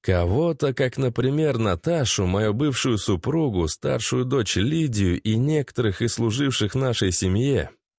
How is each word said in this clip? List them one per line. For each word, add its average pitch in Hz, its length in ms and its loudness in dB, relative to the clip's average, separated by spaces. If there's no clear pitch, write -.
Кого-то, 127 680 2
как, 127 260 -2
например, 135 600 0
Наташу, 110 680 0
мою 104 280 0
бывшую 131 420 0
супругу, 104 720 0
старшую 127 580 -2
дочь 127 300 -2
Лидию 110 640 0
и 110 140 -2
некоторых 131 680 0
из 117 140 0
служивших 117 640 -2
нашей 120 340 0
семье, 95 600 0